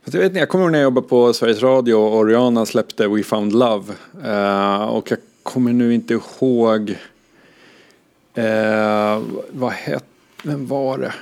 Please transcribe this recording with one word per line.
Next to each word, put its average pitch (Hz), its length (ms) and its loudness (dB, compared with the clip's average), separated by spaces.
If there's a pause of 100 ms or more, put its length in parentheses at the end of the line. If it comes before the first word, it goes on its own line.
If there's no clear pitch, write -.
Fast 131 100 -10
jag 175 60 0
vet 190 100 2
inte, 185 100 -4
jag 139 80 2
kommer 185 160 2
ihåg 170 80 2
när 156 60 2
jag 143 60 4
jobbade 127 240 2
på 123 240 4
Sveriges 113 300 0
Radio 127 320 4
och 107 240 2
Oriana 113 480 4
släppte 110 420 -2
We 107 140 0
Found 104 300 -2
Love. 107 400 0 (320)
Eh, 101 580 0
och 113 280 -4
jag 113 80 -2 (240)
kommer 123 300 -2
nu 120 220 2
inte 117 200 -2
ihåg... 113 840 0 (1400)
Eh, 107 880 0 (280)
vad 127 220 -6
het-, 143 320 -8 (380)
vem 143 240 -6
var 135 320 -4
det? 131 240 -6